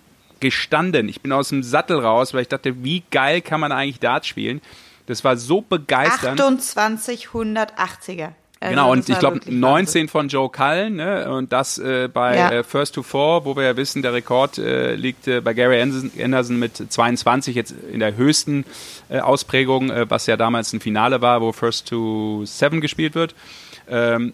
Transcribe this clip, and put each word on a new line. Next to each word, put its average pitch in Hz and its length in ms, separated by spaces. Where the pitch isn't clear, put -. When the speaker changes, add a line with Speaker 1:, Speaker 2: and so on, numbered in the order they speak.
Speaker 1:
gestanden. 147 680
Ich - 100
bin 139 120
aus 135 180
dem 139 120
Sattel 147 360
raus, 120 340
weil 131 80
ich 120 80
dachte, 127 340
wie 165 280
geil 143 320
kann 156 180
man 147 100
eigentlich 135 300
Darts 131 280
spielen? 113 340
Das - 180
war 131 120
so 127 240
begeisternd. 143 800
Speaker 2:
Achtundzwanzig 233 920
hundertachtziger. 214 960
Also - 100
Speaker 1:
Genau, 127 240
Speaker 2:
das - 20
Speaker 1:
und 127 120
ich 127 60
Speaker 2:
war 185 60
Speaker 1:
glaub, 151 140
Speaker 2:
wirklich - 140
Wahnsinn. 123 120
Speaker 1:
neunzehn 156 480
von 147 200
Joe 135 200
Cullen, 175 480
ne? 175 340
Und 131 220
das, 131 240
äh, 127 340
bei, 123 260
Speaker 2:
Ja. 180 140
Speaker 1:
äh, 120 140
First 143 300
to 135 80
Four, 151 420
wo 139 120
wir 139 80
ja 127 120
wissen, 139 240
der 123 140
Rekord, 123 420
äh, 127 380
liegt, 127 340
äh, 123 140
bei 117 100
Gary 123 300
Anderson, 131 280
Anderson 123 360
mit 120 320
zweiundzwanzig 120 640
jetzt 117 180
in 113 80
der 107 160
höchsten, 143 480
äh, 131 80
Ausprägung, 131 720
äh, 117 180
was - 180
ja 113 120
damals 113 340
ein 110 80
Finale 113 400
war, 120 220
wo 113 100
First - 360
to 110 580
Seven 151 340
gespielt 151 340
wird. 165 200
Ähm, 117 480